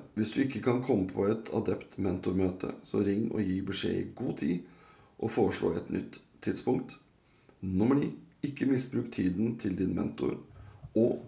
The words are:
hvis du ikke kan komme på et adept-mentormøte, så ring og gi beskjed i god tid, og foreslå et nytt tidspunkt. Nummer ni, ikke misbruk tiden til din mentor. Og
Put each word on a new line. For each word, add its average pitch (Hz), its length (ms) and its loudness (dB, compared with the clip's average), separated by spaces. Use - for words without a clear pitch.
hvis 110 160 0
du 131 80 2
ikke 127 220 -4
kan 123 180 2
komme 95 240 2
på - 240 -2
et 110 240 -4
adept-mentormøte, 92 1160 0
så - 160 -2
ring 101 320 2
og - 80 -2
gi 92 240 0
beskjed 95 320 -2
i 92 240 -4
god 135 220 -2
tid, - 260 -2
og 110 80 0
foreslå 98 460 2
et - 180 -8
nytt 92 240 -6
tidspunkt. - 540 -2
Nummer 98 320 4
ni, 160 140 2
ikke 135 240 -2
misbruk 127 480 0
tiden 92 400 2
til 92 240 -2
din 92 160 2
mentor. - 400 0
Og 123 280 4